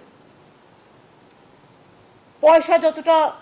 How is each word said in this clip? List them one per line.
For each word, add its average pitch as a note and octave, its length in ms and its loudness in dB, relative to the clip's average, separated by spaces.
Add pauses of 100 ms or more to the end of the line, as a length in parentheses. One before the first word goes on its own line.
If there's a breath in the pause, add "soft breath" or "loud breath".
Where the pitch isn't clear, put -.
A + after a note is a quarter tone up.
(2500)
পয়সা E4 360 2
যতটা D#4+ 400 -2 (240)